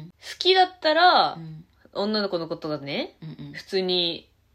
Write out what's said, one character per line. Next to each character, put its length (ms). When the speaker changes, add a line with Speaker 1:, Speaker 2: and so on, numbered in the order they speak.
Speaker 1:
ん。 40
Speaker 2:
好 280
き 160
だ 100
っ 160
た 120
ら、 420
Speaker 1:
う 40
ん。 260
Speaker 2:
女 280
の 80
子 100
の 100
こ 80
と 120
が 100
ね、 440
Speaker 1:
う 40
ん 200
う 40
ん。 20
Speaker 2:
普 120
通 160
に 480